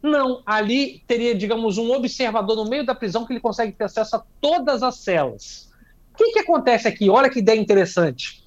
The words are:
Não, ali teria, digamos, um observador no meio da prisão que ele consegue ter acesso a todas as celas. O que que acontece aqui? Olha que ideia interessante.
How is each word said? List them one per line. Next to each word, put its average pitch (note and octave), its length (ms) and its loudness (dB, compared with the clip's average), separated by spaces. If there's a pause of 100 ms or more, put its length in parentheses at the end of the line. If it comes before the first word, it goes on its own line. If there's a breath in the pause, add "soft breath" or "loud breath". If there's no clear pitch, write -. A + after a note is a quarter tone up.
Não, C#4 420 0
ali G#3+ 600 -2
teria, A#3 260 0
digamos, G#3+ 440 -2
um A#3 160 -2
observador A3+ 640 -2
no G#3+ 140 -4
meio C4+ 160 -2
da B3+ 80 -2
prisão A3 320 -4
que A3+ 80 -10
ele A#3 60 -6
consegue A3+ 320 -4
ter G#3+ 140 -6
acesso A3 320 -4
a - 60 -6 (180)
todas C#4+ 420 0
as B3 140 -2
celas. C#3 760 -4 (420 soft breath)
O - 40 -20
que A4+ 160 4
que G#4+ 60 4
acontece B3+ 480 2
aqui? G3+ 220 2
Olha B3+ 200 6
que C4 100 -4
ideia A3 200 4
interessante. F#3 880 0